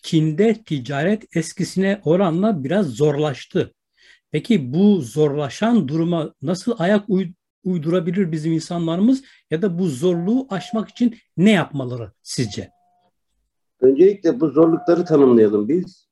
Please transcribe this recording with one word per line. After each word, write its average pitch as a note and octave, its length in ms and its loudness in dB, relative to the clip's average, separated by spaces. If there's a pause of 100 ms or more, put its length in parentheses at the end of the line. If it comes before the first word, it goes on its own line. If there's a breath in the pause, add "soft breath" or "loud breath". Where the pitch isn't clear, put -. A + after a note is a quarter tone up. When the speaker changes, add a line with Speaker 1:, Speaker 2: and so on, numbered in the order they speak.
Speaker 1:
Çin'de E3 600 0
ticaret D3 720 -4
eskisine F#3+ 680 -4
oranla F3 600 0
biraz E3+ 220 0
zorlaştı. C#3+ 880 -2 (560 soft breath)
Peki D3+ 420 -2
bu F#3+ 280 4
zorlaşan D3 880 -2
duruma E3 540 -2
nasıl F3+ 360 -4
ayak G3+ 300 0
uy-, F#3 240 -2 (320)
uydurabilir F3 680 -2
bizim D#3+ 200 -4
insanlarımız E3+ 720 0 (280 soft breath)
ya D#3+ 120 -2
da F3 160 -2
bu F#3 80 0
zorluğu F3 640 -2
aşmak G3 380 -6
için A#3+ 280 -2 (200 loud breath)
ne F#3+ 140 4
yapmaları B2+ 600 -2 (100)
sizce? G#2 480 -6 (1080)
Speaker 2:
Öncelikle D3 600 4
bu D#3 100 0
zorlukları E3 540 2
tanımlayalım A2+ 640 4
biz. F3+ 440 -4